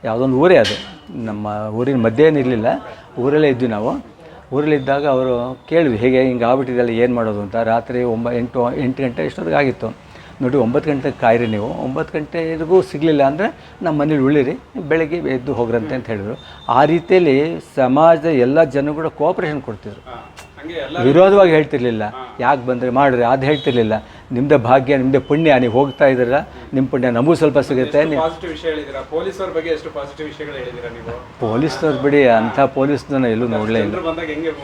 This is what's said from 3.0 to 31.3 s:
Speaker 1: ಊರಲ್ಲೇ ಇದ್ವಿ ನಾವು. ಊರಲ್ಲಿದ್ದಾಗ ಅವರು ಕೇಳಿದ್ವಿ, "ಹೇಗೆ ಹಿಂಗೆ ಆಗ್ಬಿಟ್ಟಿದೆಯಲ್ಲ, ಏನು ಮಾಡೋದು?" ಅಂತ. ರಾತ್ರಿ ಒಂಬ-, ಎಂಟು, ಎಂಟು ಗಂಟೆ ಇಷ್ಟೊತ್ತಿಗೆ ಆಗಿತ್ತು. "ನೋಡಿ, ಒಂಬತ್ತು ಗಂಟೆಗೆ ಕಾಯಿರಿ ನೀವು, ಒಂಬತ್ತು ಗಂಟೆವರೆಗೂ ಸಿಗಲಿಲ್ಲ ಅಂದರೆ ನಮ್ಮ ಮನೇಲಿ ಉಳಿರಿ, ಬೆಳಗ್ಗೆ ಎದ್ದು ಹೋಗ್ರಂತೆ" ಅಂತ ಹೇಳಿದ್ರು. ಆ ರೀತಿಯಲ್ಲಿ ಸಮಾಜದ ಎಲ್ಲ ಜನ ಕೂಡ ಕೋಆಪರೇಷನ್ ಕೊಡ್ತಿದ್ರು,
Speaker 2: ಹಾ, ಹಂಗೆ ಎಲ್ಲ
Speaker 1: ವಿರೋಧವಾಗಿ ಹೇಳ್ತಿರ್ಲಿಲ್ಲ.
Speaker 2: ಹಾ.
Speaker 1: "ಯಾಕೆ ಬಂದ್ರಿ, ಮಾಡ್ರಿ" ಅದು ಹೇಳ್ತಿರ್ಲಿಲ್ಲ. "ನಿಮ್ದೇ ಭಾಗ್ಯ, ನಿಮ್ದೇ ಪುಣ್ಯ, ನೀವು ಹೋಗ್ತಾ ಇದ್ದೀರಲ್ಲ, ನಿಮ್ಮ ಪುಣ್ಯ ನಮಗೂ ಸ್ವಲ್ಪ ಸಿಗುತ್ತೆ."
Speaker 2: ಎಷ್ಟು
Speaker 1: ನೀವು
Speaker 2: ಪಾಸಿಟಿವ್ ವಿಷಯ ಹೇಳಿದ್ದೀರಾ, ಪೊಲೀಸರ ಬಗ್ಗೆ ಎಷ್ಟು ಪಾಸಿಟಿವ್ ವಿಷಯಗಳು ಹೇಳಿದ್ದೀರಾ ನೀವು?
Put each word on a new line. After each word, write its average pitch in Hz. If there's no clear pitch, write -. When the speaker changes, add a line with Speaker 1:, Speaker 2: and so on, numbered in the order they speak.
Speaker 1:
ಊರಲ್ಲೇ 143
ಇದ್ವಿ 127
ನಾವು. 117
ಊರಲ್ಲಿದ್ದಾಗ 143
ಅವರು 127
ಕೇಳಿದ್ವಿ, 156
"ಹೇಗೆ 131
ಹಿಂಗೆ 123
ಆಗ್ಬಿಟ್ಟಿದೆಯಲ್ಲ, 123
ಏನು 120
ಮಾಡೋದು?" 110
ಅಂತ. 101
ರಾತ್ರಿ 117
ಒಂಬ-, 120
ಎಂಟು, 120
ಎಂಟು 131
ಗಂಟೆ 131
ಇಷ್ಟೊತ್ತಿಗೆ 160
ಆಗಿತ್ತು. 127
"ನೋಡಿ, 131
ಒಂಬತ್ತು 131
ಗಂಟೆಗೆ 139
ಕಾಯಿರಿ 117
ನೀವು, 107
ಒಂಬತ್ತು 156
ಗಂಟೆವರೆಗೂ 165
ಸಿಗಲಿಲ್ಲ 151
ಅಂದರೆ 156
ನಮ್ಮ 156
ಮನೇಲಿ 147
ಉಳಿರಿ, 135
ಬೆಳಗ್ಗೆ 156
ಎದ್ದು 135
ಹೋಗ್ರಂತೆ" 117
ಅಂತ 120
ಹೇಳಿದ್ರು. 104
ಆ 127
ರೀತಿಯಲ್ಲಿ 165
ಸಮಾಜದ 143
ಎಲ್ಲ 143
ಜನ 139
ಕೂಡ 160
ಕೋಆಪರೇಷನ್ 151
ಕೊಡ್ತಿದ್ರು, 107
Speaker 2:
ಹಾ, -
ಹಂಗೆ 165
ಎಲ್ಲ -
Speaker 1:
ವಿರೋಧವಾಗಿ 185
ಹೇಳ್ತಿರ್ಲಿಲ್ಲ. 123
Speaker 2:
ಹಾ. 127
Speaker 1:
"ಯಾಕೆ 127
ಬಂದ್ರಿ, 127
ಮಾಡ್ರಿ" 127
ಅದು 131
ಹೇಳ್ತಿರ್ಲಿಲ್ಲ. 123
"ನಿಮ್ದೇ 139
ಭಾಗ್ಯ, 131
ನಿಮ್ದೇ 131
ಪುಣ್ಯ, 147
ನೀವು 120
ಹೋಗ್ತಾ 139
ಇದ್ದೀರಲ್ಲ, 127
ನಿಮ್ಮ 135
ಪುಣ್ಯ 127
ನಮಗೂ 131
ಸ್ವಲ್ಪ 151
ಸಿಗುತ್ತೆ." 139
Speaker 2:
ಎಷ್ಟು 160
Speaker 1:
ನೀವು 151
Speaker 2:
ಪಾಸಿಟಿವ್ 160
ವಿಷಯ 160
ಹೇಳಿದ್ದೀರಾ, 139
ಪೊಲೀಸರ 185
ಬಗ್ಗೆ 160
ಎಷ್ಟು 156
ಪಾಸಿಟಿವ್ 147
ವಿಷಯಗಳು 147
ಹೇಳಿದ್ದೀರಾ 120
ನೀವು? 117